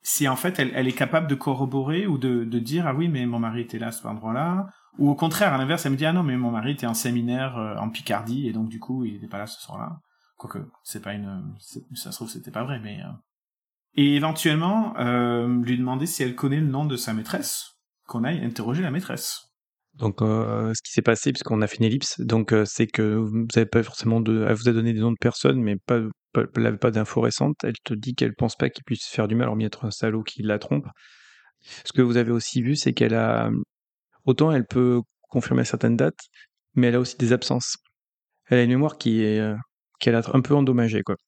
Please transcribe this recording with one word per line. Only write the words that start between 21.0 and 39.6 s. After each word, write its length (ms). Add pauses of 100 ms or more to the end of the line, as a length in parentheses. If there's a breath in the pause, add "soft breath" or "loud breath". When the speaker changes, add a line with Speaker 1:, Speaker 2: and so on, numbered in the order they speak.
Speaker 2:
passé, 300
puisqu'on 280
a 60
fait 120
une 60
ellipse, 360
donc, 320
euh, 120
c'est 220
que 160 (140)
vous 300 (100)
avez 100
pas 160
forcément 380
de, 280
elle 60
vous 140
a 40
donné 200
des 80
noms 100
de 100
personnes, 400
mais 160 (100)
pas, 140 (320)
pas, 100 (140)
elle 100
avait 120
pas 140
d'infos 280
récentes. 440
Elle 100 (100)
te 100
dit 200
qu'elle 200
pense 200
pas 160
qu'il 140
puisse 220
faire 200
du 80
mal, 140
hormis 160
être 200
un 60
salaud 320
qui 200
la 180
trompe. 260 (1000 loud breath)
Ce 80
que 100
vous 140
avez 140
aussi 320
vu, 140
c'est 160
qu'elle 220
a, 360 (720)
autant 280
elle 140
peut 340 (280)
confirmer 360
certaines 320
dates, 240 (560 soft breath)
mais 100
elle 80
a 60
aussi 160
des 160
absences. 440 (720)
Elle 140
a 20
une 80
mémoire 280
qui 240
est, 180
euh, 160 (420)